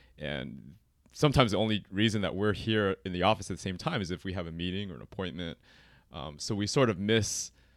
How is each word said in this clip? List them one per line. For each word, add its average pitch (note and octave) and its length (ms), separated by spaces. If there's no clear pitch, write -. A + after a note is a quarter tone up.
And C#2 560
sometimes B2+ 400
the G2 80
only G#2+ 320
reason G#2 320
that E2 120
we're G2+ 180
here G#2 420
in F#2+ 80
the F2 80
office G2 300
at F2 60
the - 40
same F#2 160
time D3+ 240
is E2+ 80
if F2 140
we F#2+ 100
have F2 140
a E2 40
meeting F2+ 380
or E2+ 60
an A#1 80
appointment. F2 560
Um, D2 280
so - 160
we G2+ 100
sort B2 240
of G2 80
miss G#2 540